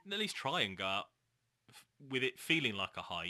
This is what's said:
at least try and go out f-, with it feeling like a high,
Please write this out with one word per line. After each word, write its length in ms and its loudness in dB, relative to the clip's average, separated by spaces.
at 80 -2
least 160 0
try 260 0
and 160 0
go 80 -2
out 200 2
f-, 160 -20
with 140 2
it 160 0
feeling 360 2
like 220 -4
a 60 -6
high, 260 -4